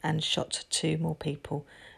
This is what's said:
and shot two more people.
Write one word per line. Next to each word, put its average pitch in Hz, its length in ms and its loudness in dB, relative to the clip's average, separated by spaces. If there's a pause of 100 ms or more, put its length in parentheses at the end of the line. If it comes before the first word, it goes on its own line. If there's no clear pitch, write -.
and 156 220 2
shot - 480 0
two 156 260 2
more 160 160 2
people. 147 540 -4 (300)